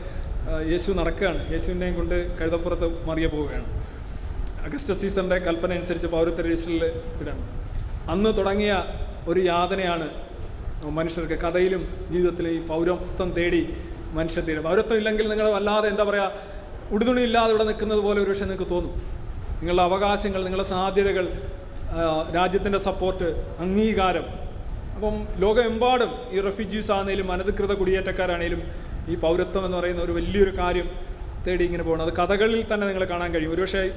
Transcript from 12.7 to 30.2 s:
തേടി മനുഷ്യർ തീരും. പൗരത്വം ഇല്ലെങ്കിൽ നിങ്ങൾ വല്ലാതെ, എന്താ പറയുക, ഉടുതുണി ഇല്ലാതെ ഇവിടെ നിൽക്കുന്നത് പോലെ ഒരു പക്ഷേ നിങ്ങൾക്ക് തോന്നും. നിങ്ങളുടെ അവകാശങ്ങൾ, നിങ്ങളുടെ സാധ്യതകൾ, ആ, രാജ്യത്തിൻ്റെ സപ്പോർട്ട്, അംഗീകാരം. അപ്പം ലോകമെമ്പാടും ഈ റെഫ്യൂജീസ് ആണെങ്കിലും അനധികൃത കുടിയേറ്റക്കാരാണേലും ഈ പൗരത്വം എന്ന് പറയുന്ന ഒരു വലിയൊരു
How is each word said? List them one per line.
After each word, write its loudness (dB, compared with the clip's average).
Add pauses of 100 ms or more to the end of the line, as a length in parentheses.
തേടി 2 (380)
മനുഷ്യർ -2
തീരും. -2
പൗരത്വം 2
ഇല്ലെങ്കിൽ 2
നിങ്ങൾ 2
വല്ലാതെ, 2
എന്താ 2
പറയുക, 2 (580)
ഉടുതുണി 4
ഇല്ലാതെ 4
ഇവിടെ 4
നിൽക്കുന്നത് 2
പോലെ 4
ഒരു 2
പക്ഷേ 0
നിങ്ങൾക്ക് -2
തോന്നും. 0 (680)
നിങ്ങളുടെ 2
അവകാശങ്ങൾ, 2
നിങ്ങളുടെ -2
സാധ്യതകൾ, 2 (680)
ആ, 0
രാജ്യത്തിൻ്റെ 2
സപ്പോർട്ട്, 0 (340)
അംഗീകാരം. 2 (680)
അപ്പം -2 (100)
ലോകമെമ്പാടും 4 (160)
ഈ 0
റെഫ്യൂജീസ് -2
ആണെങ്കിലും 0
അനധികൃത 0
കുടിയേറ്റക്കാരാണേലും 0 (460)
ഈ -2
പൗരത്വം 2
എന്ന് -2
പറയുന്ന 0
ഒരു 0
വലിയൊരു 4